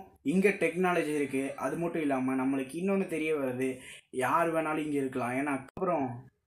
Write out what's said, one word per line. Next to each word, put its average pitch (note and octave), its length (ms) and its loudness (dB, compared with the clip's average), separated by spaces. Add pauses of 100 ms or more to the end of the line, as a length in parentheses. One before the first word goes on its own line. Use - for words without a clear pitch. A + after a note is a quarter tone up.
(220)
இங்க F#3+ 260 4
டெக்னாலஜி E3+ 680 2
இருக்கு. C3+ 420 0
அது C#3+ 200 -2
மட்டும் E3+ 260 -2
இல்லாம C3 320 0
நம்மளுக்கு C3 400 0
இன்னொன்னு F#3+ 320 0
தெரிய D#3 300 0
வருது, C3 320 0 (420)
யார் C#3+ 420 2
வேணாலும் D#3 320 0
இங்க D3 120 -2
இருக்கலாம். B2+ 380 0
ஏன்னா, C#3+ 220 0
அப்புறம் D#3 500 -2 (400)